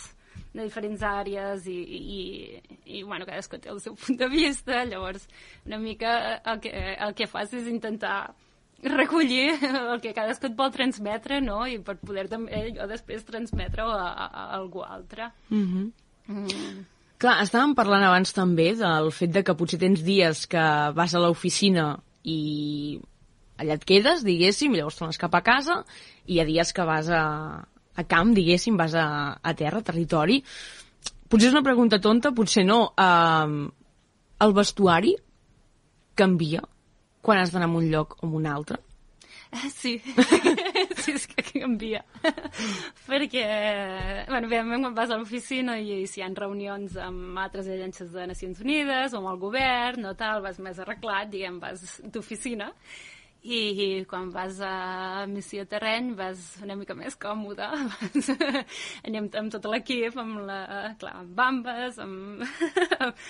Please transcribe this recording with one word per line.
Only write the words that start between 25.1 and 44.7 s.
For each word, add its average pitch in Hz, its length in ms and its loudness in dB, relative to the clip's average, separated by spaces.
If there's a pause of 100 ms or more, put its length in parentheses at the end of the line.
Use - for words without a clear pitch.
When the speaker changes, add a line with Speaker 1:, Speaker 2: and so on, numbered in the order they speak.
Speaker 2:
cap 175 160 0
a 175 60 4
casa, 269 380 4 (480)
i 180 100 0
hi 165 60 6
ha - 20 2
dies 160 320 2
que 185 80 2
vas 156 240 0
a, 165 140 4 (760)
a 175 80 -2
camp, 180 300 6
diguéssim, 180 420 6
vas 160 180 2
a, 165 120 2 (360)
a 165 120 -2
terra, 160 260 -2
a 214 60 -10
territori. 170 540 2 (880)
Potser 226 200 8
és 254 80 8
una 285 80 4
pregunta 240 340 6
tonta, 233 340 4
potser 214 320 4
no. 214 160 8 (160)
Ehm, 160 640 6 (800)
el 214 140 8
vestuari 202 600 6 (1040)
canvia 170 460 4 (640)
quan 202 160 6
has 180 100 2
d'anar 175 180 0
a 165 80 2
un 165 140 2
lloc 156 300 -2
o 170 80 -4
a - 20 -2
un 156 160 -2
altre? 147 320 -6 (760)
Speaker 1:
Ah, 262 180 -8
sí. 240 300 -4
<laughs> - 40 -16 (880)
Sí, - 180 -2
és 277 160 -4
que - 140 -4 (180)
canvia. 220 400 -2 (220)
<laughs> 220 840 -4
Perquè, 262 360 0 (840)
bueno, 240 240 -2
evidentment, 233 340 0